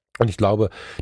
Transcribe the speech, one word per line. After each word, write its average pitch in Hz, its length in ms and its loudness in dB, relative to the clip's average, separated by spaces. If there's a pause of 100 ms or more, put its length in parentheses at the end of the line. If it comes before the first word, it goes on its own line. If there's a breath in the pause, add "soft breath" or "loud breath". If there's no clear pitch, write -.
(180)
Und 117 120 4
ich - 80 -6
glaube, 104 320 2 (320 loud breath)